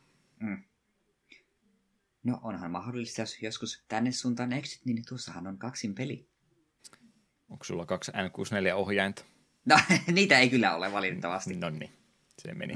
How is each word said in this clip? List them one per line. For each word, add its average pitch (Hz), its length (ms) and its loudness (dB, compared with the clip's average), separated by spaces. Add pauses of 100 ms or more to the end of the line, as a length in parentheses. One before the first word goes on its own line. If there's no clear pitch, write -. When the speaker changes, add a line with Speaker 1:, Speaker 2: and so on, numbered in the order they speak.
(400)
Speaker 1:
Mm. 101 240 -6 (1600)
No, 120 200 -2
onhan 90 280 -8
mahdollista, 117 500 -6
jos - 200 -10
joskus - 460 -8
tänne 117 240 0
suuntaan 123 420 -2
eksyt, - 320 -8
niin 117 240 -2
tuossahan 90 380 -10
on 98 100 -10
kaksin 107 380 -6
peli. 131 320 -8 (1200)
Speaker 2:
Onko - 140 -18
sulla 87 220 -6
kaksi - 260 -4
N 92 200 -4
kuusi 101 240 -6
neljä 92 200 2
ohjainta? 98 480 0 (420)
Speaker 1:
No, 151 140 10 (160)
<laughs> - 160 2
niitä 185 280 8
ei 127 100 8
kyllä 107 260 6
ole 95 180 -2
valitettavasti. 92 600 -2
Speaker 2:
No 85 140 -4
niin, 78 220 -8 (480)
se - 140 -10
meni. - 220 -6